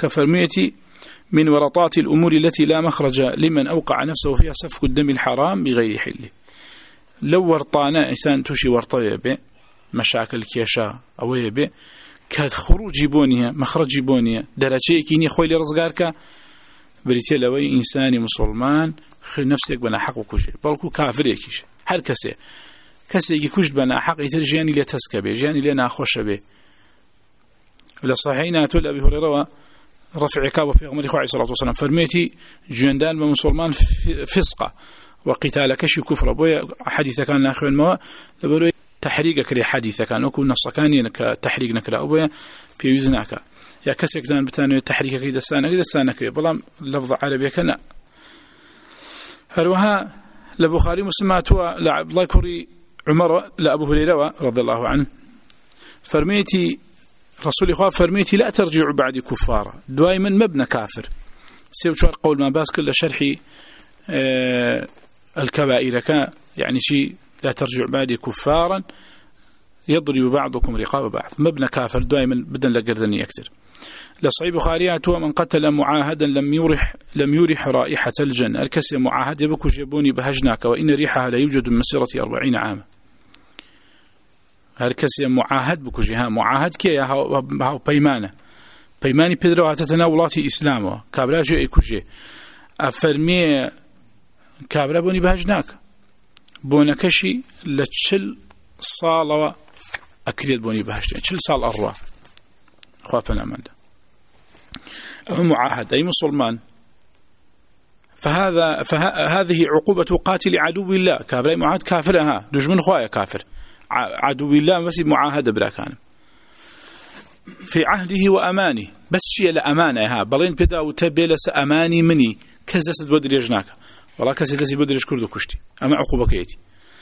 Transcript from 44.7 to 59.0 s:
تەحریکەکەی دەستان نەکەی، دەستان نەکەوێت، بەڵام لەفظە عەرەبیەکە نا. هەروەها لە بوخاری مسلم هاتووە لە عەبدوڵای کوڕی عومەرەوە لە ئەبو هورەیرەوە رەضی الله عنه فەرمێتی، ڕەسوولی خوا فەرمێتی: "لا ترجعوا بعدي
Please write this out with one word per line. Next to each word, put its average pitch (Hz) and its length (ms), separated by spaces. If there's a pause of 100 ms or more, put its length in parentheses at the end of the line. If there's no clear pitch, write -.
تەحریکەکەی 135 480
دەستان 143 260
نەکەی، 175 200
دەستان 143 260
نەکەوێت، 117 280
بەڵام 156 200 (360)
لەفظە 131 300
عەرەبیەکە 139 460
نا. - 80 (1800)
هەروەها 185 380 (640)
لە 165 100
بوخاری 170 380
مسلم 196 280
هاتووە 175 300 (180)
لە 156 120
عەبدوڵای 160 360
کوڕی 175 240 (500)
عومەرەوە 165 340 (220)
لە 151 100
ئەبو 151 160
هورەیرەوە 151 380 (180)
رەضی 123 180
الله 117 180 (100)
عنه 143 140 (1040)
فەرمێتی، 185 580 (800)
ڕەسوولی 175 320
خوا 190 120
فەرمێتی: 185 440
"لا 214 160
ترجعوا 160 440
بعدي 131 280